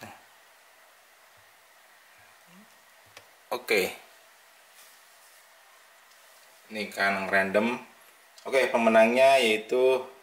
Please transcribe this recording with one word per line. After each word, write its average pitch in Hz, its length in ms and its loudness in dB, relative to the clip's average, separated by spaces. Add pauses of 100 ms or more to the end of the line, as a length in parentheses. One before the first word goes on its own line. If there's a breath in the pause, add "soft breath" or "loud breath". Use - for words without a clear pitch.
nih. 107 120 -20 (3500)
Oke. 113 280 -2 (3000)
Ini 104 160 -10
kan 95 400 -4
random. 98 480 -2 (720)
Oke, 131 160 0
pemenangnya 120 720 4
yaitu 127 640 0 (200)